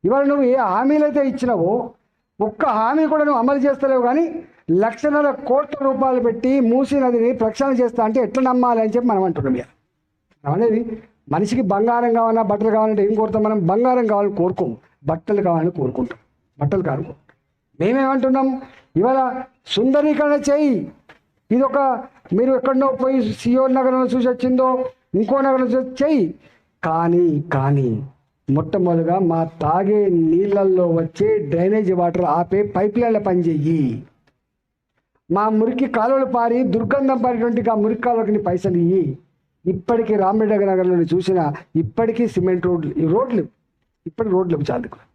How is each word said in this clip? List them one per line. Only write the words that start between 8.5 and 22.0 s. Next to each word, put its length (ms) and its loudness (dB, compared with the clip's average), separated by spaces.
అని 80 0
చెప్పి 180 0
మనం 160 2
అంటున్నాం. 320 -2
ఇవాళ 100 -8
మనం 180 0
అనేది 400 -2
మనిషికి 300 0
బంగారం 520 0
కావాలన్నా 280 2
బట్టలు 280 0
కావాలంటే 360 2
ఏం 80 0
కోరుతాం 300 0
మనం? 240 0
బంగారం 400 2
కావాలని 280 0
కోరుకోము, 420 -2
బట్టలు 360 -2
కావాలని 300 0
కోరుకుంటాం, 460 -4
బట్టలు 240 -2
కావాలని 220 -4
కోరుకుంటాం. 840 -10
మేమేమంటున్నాం, 720 0
ఇవాళ 480 0
సుందరీకరణ 720 2
చేయి, 400 0
ఇది 100 2
ఒక 160 0